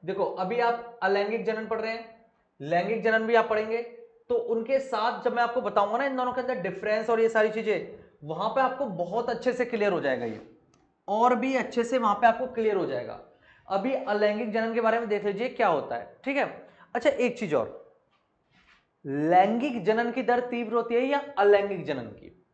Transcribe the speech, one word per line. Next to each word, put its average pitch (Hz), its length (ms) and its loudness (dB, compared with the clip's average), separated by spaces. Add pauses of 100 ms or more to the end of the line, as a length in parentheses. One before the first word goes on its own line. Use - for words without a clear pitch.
देखो 185 200 0
अभी 185 340 -2
आप 233 440 0
अलैंगिक 202 420 0
जनन 220 220 -2
पढ़ 220 140 -2
रहे 220 100 -4
हैं, - 380 -12 (320)
लैंगिक 180 420 0
जनन 220 240 2
भी 233 80 4
आप 226 140 6
पढ़ेंगे, 220 320 -2 (480)
तो 247 60 0
उनके 226 440 0
साथ 220 440 -2
जब 233 100 0
मैं 240 100 2
आपको 240 180 0
बताऊंगा 208 360 0
ना 269 80 0
इन 269 120 -2
दोनों 247 160 -2
के 262 80 -4
अंदर 247 140 -2
difference 214 540 -4
और 226 100 4
ये 226 100 4
सारी 220 200 4
चीजें, 214 580 -4 (160)
वहां 160 260 -4
पे 254 120 0
आपको 262 240 0
बहुत 190 440 -4
अच्छे 240 240 -2
से 247 120 0
clear 208 260 0
हो 175 80 0
जाएगा 131 260 -2
ये, 110 320 -10 (500)
और 233 280 4
भी 262 200 0
अच्छे 247 280 0
से 240 140 0
वहां 220 180 2
पे - 120 6
आपको 254 200 4
clear 220 280 0
हो 175 100 0
जाएगा। 123 340 -6 (480)
अभी 196 260 -2
अलैंगिक 208 580 0
जनन 226 220 -2
के 233 80 -2
बारे 220 180 2
में 233 100 -6
देख 202 160 0
लीजिए 208 240 -2
क्या 240 180 0
होता 143 280 0
है। 117 280 -12
ठीक 269 140 -2
है, - 300 -4 (280)
अच्छा 285 140 2
एक 240 300 0
चीज 170 140 -2
और, 117 240 0 (1300)
लैंगिक 185 760 2
जनन 226 280 2
की 254 120 -4
दर 240 160 2
तीव्र 240 340 -4
होती 233 220 0
है 240 60 4
या 277 180 0 (180)
अलैंगिक 202 480 4
जनन 131 220 -6
की? - 460 -20